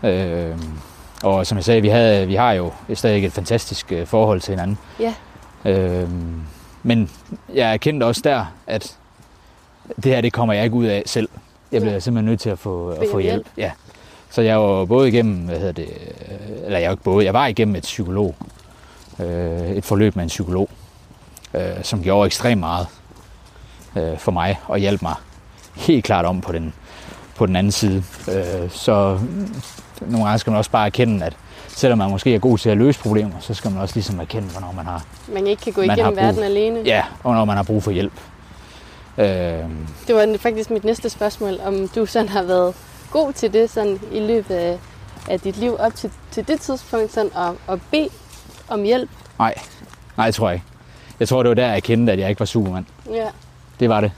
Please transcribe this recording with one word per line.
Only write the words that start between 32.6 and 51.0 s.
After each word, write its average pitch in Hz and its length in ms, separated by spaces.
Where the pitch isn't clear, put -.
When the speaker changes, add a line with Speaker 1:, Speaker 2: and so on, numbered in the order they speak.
Speaker 1:
at 104 60
løse 131 240
problemer, 107 400
så - 140
skal 107 160
man 95 100
også 95 140
ligesom 98 260
erkende, 101 280
hvornår 87 280
man 85 100
har 87 180
Speaker 2:
Man 196 120
ikke 202 160
kan 220 100
gå 202 80
Speaker 1:
man 185 100
har - 60
Speaker 2:
igennem 214 200
Speaker 1:
brug 190 80
Speaker 2:
verden 208 180
alene. 214 420
Speaker 1:
Ja, 107 200
og 123 120
når 113 100
man 104 120
har 101 60
brug 107 200
for 107 80
hjælp. 98 220
Øhm. 82 680
Speaker 2:
Det 240 80
var 214 240
faktisk 220 320
mit 208 140
næste 226 260
spørgsmål, 208 540
om 196 240
du 220 180
sådan 220 220
har 196 140
været 180 320
god 294 220
til 220 200
det 226 180
sådan 208 300
i 214 80
løbet 214 340
af, 175 240
af 180 120
dit 190 160
liv 233 220
op 226 160
til, - 160
til - 180
det 311 120
tidspunkt, 226 520
sådan 214 240
at, 175 160
at 185 40
bede 302 180
om 208 140
hjælp. 247 280
Speaker 1:
Nej. 110 160
Nej, 110 100
det 110 80
tror 107 140
jeg 87 60
ikke. 90 120